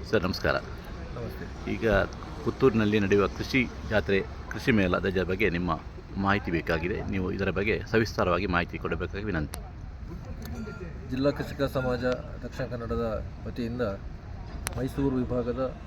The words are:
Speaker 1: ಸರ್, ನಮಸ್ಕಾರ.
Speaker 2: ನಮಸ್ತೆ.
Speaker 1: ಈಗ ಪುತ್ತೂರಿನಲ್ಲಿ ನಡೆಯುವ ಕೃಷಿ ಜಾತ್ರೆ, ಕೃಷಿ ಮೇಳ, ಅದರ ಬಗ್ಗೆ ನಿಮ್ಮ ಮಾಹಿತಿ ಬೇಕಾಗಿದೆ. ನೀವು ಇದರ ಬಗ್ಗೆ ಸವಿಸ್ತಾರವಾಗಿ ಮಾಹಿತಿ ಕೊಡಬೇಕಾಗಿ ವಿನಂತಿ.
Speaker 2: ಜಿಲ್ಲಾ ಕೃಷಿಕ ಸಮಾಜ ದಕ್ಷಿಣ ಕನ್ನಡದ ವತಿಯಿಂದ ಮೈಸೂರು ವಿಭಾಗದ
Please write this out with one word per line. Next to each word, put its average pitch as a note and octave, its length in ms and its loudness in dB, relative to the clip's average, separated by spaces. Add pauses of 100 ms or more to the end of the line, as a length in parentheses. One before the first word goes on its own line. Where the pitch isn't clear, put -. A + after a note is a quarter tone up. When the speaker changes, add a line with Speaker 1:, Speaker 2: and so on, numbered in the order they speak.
Speaker 1:
ಸರ್, G2+ 140 4
ನಮಸ್ಕಾರ. E2+ 320 0
Speaker 2:
ನಮಸ್ತೆ. - 1160 -8
Speaker 1:
ಈಗ G#2+ 200 2 (540)
ಪುತ್ತೂರಿನಲ್ಲಿ A2 540 6
ನಡೆಯುವ G2 280 6
ಕೃಷಿ A#2+ 400 0 (220)
ಜಾತ್ರೆ, G2 320 4 (300)
ಕೃಷಿ A2+ 200 0
ಮೇಳ, F#2 240 6
ಅದರ F#2 280 2
ಬಗ್ಗೆ F#2+ 260 2
ನಿಮ್ಮ E2+ 300 0 (380)
ಮಾಹಿತಿ G2 340 2
ಬೇಕಾಗಿದೆ. E2 520 0
ನೀವು F#2 280 -2
ಇದರ F#2+ 180 0
ಬಗ್ಗೆ F#2+ 320 0 (100)
ಸವಿಸ್ತಾರವಾಗಿ G2+ 540 2
ಮಾಹಿತಿ F2 320 0
ಕೊಡಬೇಕಾಗಿ F2+ 480 -4
ವಿನಂತಿ. D#2+ 340 -2 (1500)
Speaker 2:
ಜಿಲ್ಲಾ C3+ 220 2
ಕೃಷಿಕ C#3 300 -4
ಸಮಾಜ B2+ 440 0 (380)
ದಕ್ಷಿಣ B2+ 220 -4
ಕನ್ನಡದ A#2 600 -2 (220)
ವತಿಯಿಂದ A#2+ 340 -2 (960)
ಮೈಸೂರು C3 380 2
ವಿಭಾಗದ B2 600 0 (120)